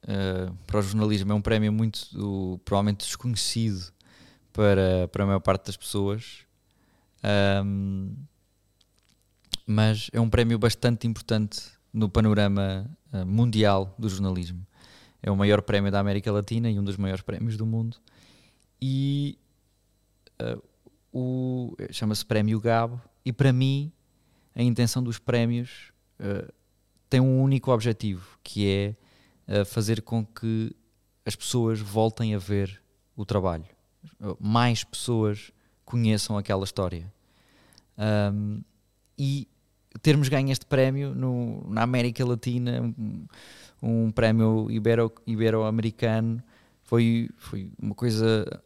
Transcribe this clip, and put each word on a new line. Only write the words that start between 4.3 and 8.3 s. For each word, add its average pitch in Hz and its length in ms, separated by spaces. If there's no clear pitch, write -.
para, 95 600
para 104 120
a 98 40
maior 98 120
parte - 280
das 95 100
pessoas. 101 600
Ahm, 98 880